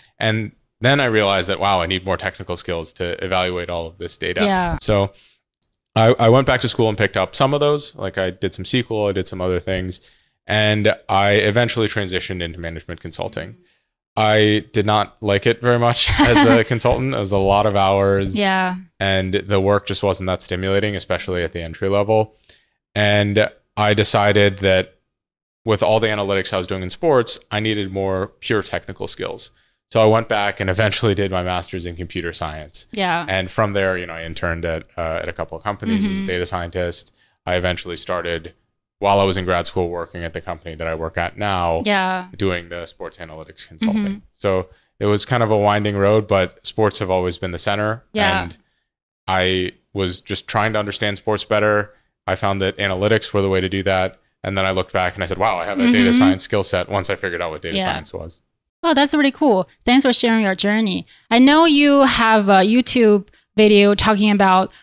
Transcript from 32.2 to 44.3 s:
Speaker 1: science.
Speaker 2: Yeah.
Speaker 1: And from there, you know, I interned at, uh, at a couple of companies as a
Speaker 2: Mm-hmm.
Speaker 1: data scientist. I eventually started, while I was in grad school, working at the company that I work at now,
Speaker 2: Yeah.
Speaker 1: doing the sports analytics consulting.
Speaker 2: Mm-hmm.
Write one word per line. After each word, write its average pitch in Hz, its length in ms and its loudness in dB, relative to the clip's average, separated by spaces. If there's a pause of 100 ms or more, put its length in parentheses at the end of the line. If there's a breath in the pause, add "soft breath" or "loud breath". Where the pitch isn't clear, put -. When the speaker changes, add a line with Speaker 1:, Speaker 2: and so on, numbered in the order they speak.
Speaker 1:
science. 78 580 -10
Speaker 2:
Yeah. 175 380 -4
Speaker 1:
And 95 200 -4
from 104 240 -2
there, 95 240 0
you 90 80 -8
know, 85 80 -14
I 82 100 -12
interned 82 420 -6
at, 82 200 -4 (120)
uh, 82 240 -4
at 80 80 -8
a 85 40 -10
couple 87 240 -10
of - 60 -16
companies 104 400 -4
as 101 80 -4
a 95 40 -6
Speaker 2:
Mm-hmm. 98 120 -6
Speaker 1:
data 90 180 -4
scientist. 87 680 -6 (320)
I 90 100 -2
eventually 90 400 -4
started, 85 580 -6 (460)
while 101 200 4
I 98 40 4
was 95 140 2
in 90 80 -4
grad 87 200 0
school, 90 240 -2
working 85 340 -10
at 82 100 -10
the 87 80 -8
company 85 340 -12
that 80 120 -8
I 82 60 -4
work 82 240 -6
at 87 200 -4
now, 87 480 -2
Speaker 2:
Yeah. 185 500 -2
Speaker 1:
doing 90 340 -4
the 85 160 -10
sports - 320 -16
analytics 80 500 -16
consulting. 104 360 -4
Speaker 2:
Mm-hmm. 98 140 -6 (160)